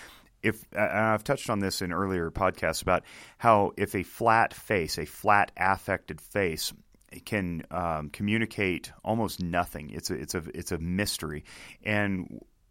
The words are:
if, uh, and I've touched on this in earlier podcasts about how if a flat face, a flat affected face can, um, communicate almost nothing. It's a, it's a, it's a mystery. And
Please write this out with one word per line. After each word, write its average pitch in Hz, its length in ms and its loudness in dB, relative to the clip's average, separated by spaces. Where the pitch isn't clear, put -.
if, 104 200 0
uh, - 40 0
and 101 200 0
I've 110 240 2
touched - 260 0
on 107 100 0
this 98 220 -2
in 90 100 -2
earlier 90 380 0
podcasts 90 540 0
about 90 200 4
how 104 380 6
if 98 180 -2
a 92 80 -2
flat 113 500 4
face, 85 460 -2
a 76 60 -4
flat 101 520 4
affected 92 640 -2
face 90 500 -2
can, 90 460 -2
um, 80 380 -2
communicate 104 800 -2
almost 107 360 0
nothing. 85 500 -2
It's - 180 -8
a, 90 60 -2
it's 71 200 -6
a, 85 80 -4
it's 87 200 -6
a 85 60 -2
mystery. 85 640 -4
And 101 580 -2